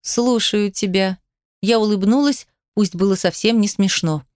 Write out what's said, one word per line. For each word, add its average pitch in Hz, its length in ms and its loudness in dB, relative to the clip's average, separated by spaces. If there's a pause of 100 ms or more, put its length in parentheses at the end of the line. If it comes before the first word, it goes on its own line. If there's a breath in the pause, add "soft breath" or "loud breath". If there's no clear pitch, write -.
"Слушаю 220 720 0
тебя". 190 460 -2 (420)
Я 226 200 2
улыбнулась, 214 680 0 (260)
пусть 208 220 0
было 190 200 0
совсем 214 460 0
не 208 80 2
смешно. 165 560 -2 (120)